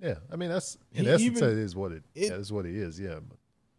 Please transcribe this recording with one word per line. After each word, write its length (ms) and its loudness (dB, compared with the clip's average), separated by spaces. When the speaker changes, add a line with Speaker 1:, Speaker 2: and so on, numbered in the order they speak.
Speaker 1:
Yeah, 120 -2
I 40 -6
mean, 140 -4
that's, 300 -4
in 100 2
Speaker 2:
He 60 6
Speaker 1:
essence, 100 8
Speaker 2:
even, 60 4
Speaker 1:
it 160 4
is 160 -2
what 160 -4
it, 100 -10
Speaker 2:
it 140 0
Speaker 1:
that 100 -4
is 120 -8
what 140 -2
it 100 -6
is, 240 -6
yeah. 200 -8
But 180 -18